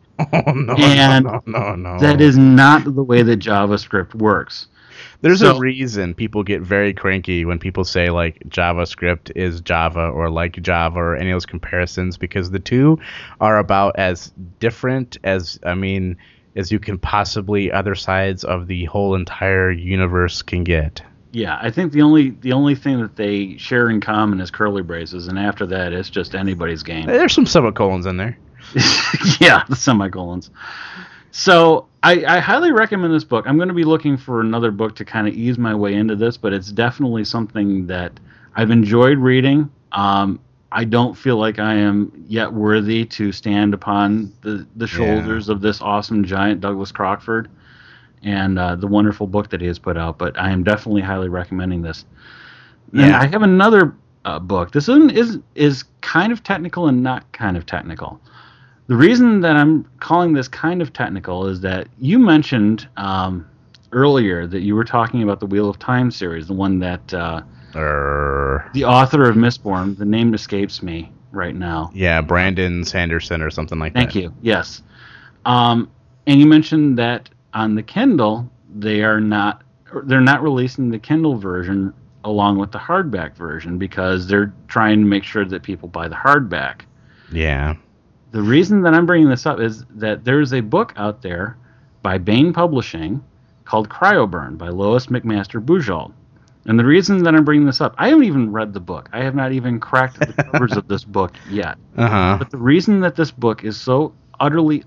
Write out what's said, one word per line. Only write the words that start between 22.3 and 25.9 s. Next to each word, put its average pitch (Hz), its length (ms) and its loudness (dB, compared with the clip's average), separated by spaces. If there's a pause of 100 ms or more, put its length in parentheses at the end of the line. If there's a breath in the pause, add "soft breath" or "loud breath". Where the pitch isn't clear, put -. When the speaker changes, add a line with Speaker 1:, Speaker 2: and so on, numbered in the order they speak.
Speaker 2:
the 123 200 -6
only 139 240 2
thing 135 260 -2
that 107 140 -8
they 101 400 -4
share 120 340 0
in 110 120 0
common 107 400 -2
is 92 100 -10
curly 101 320 -4
braces, 85 460 -12
and 95 100 -8
after 101 280 -4
that, 90 260 -4